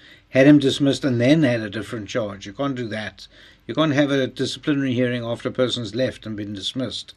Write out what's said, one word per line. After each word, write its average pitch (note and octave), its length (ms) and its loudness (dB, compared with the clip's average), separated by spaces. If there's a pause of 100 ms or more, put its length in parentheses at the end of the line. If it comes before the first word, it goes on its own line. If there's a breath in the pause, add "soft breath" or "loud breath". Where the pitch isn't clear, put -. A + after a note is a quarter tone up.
(320 soft breath)
had C3 140 6
him D3 140 10
dismissed C3+ 460 2
and B2 160 2
then D3+ 220 4
had A#2+ 180 0
a G#2+ 80 -8
different G#2+ 400 -10
charge. G2+ 360 -6
You G2+ 60 -12
can't C#3 240 -4
do B2 140 -6
that. G#2+ 380 -10 (380 soft breath)
You - 80 -8
can't D3+ 200 0
have C#3 180 2
a C3 160 0
disciplinary C3+ 640 -2
hearing B2 300 -2
after A#2 240 -6
a A#2+ 40 -4
person's A#2 440 -2
left A#2+ 300 -4
and A2 100 -8
been G#2 180 -8
dismissed. G2+ 640 -8